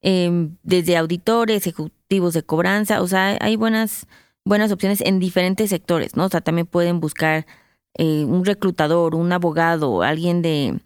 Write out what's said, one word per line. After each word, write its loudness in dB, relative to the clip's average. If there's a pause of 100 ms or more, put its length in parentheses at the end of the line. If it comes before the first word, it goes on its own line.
Em, 0
desde 2
auditores, 0
ejecutivos -2
de -2
cobranza, 0
o 0
sea, 0
hay 0
buenas, -2 (380)
buenas 2
opciones -2
en 0
diferentes 0
sectores, -2
¿no? 2
O 0
sea, -2
también -2
pueden 0
buscar, -2 (520)
eh, 0
un 0
reclutador, 0
un 0
abogado, 0
alguien 0
de -2